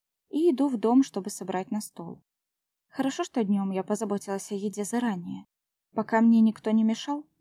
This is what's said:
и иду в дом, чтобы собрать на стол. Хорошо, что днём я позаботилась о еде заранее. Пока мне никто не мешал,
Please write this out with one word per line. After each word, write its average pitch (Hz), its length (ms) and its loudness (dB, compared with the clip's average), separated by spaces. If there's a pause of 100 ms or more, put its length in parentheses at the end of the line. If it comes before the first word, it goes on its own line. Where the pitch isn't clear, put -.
(300)
и 330 220 2
иду 269 160 2
в 254 100 -2
дом, 233 260 4
чтобы 202 260 -6
собрать 185 400 -6
на 214 100 -2
стол. - 420 -14 (680)
Хорошо, 269 340 -4
что 254 200 -4
днём 196 280 0
я 185 120 -2
позаботилась 202 680 -6
о 208 40 -6
еде 202 280 -6
заранее. 190 600 -4 (480)
Пока 220 280 0
мне 226 200 8
никто 220 300 2
не 220 120 4
мешал, 285 420 -2 (160)